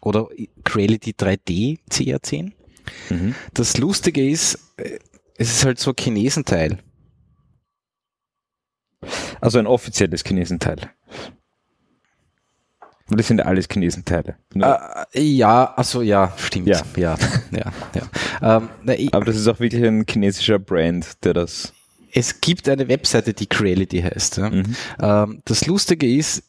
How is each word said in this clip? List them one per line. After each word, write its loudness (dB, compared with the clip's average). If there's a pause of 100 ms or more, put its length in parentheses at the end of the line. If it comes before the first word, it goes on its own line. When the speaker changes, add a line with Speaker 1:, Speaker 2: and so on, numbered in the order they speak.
Speaker 1:
oder 0 (360)
Creality 0
drei 2
D -2 (100)
C -2
R -2
zehn. -6 (560)
Speaker 2:
Mhm. -2 (220)
Speaker 1:
Das 0
Lustige 0
ist, -2 (180)
äh, -12 (380)
es 0
ist 4
halt 2
so 0
ein -2
Chinesenteil. 0 (2750)
Speaker 2:
Also 2
ein 2
offizielles 0
Chinesenteil. -4 (2250)
Und 2
das 2
sind 4
ja 0
alles 0
Chinesenteile. -2 (180)
Nur 2 (340)
Speaker 1:
Äh, 0
ja, 6
also -2
ja, 4
stimmt. -4
Speaker 2:
Ja. 4 (140)
Speaker 1:
Ja, 0 (340)
ja, -6 (240)
ja. 0
Ähm, -2 (140)
na, 0
ich -2
Speaker 2:
Aber 2
das 0
ist 2
auch 2
wirklich 0
ein 4
chinesischer 2
Brand, -2
der 4
das -4 (400)
Speaker 1:
Es 0
gibt 0
eine 0
Webseite, 0
die -6
Creality 2
heißt. -4
Ja. 0
Speaker 2:
Mhm. 0 (260)
Speaker 1:
Ähm, 2
das 0
Lustige 2
ist 0